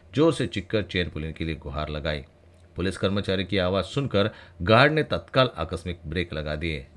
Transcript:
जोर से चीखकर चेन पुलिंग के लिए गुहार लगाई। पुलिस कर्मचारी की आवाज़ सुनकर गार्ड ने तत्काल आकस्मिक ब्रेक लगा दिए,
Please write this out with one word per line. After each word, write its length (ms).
जोर 180
से 140
चीखकर 360
चेन 260
पुलिंग 240
के 120
लिए 100
गुहार 340
लगाई। 340
पुलिस 220
कर्मचारी 480
की 120
आवाज़ 280
सुनकर 440
गार्ड 320
ने 100
तत्काल 540
आकस्मिक 480
ब्रेक 280
लगा 220
दिए, 300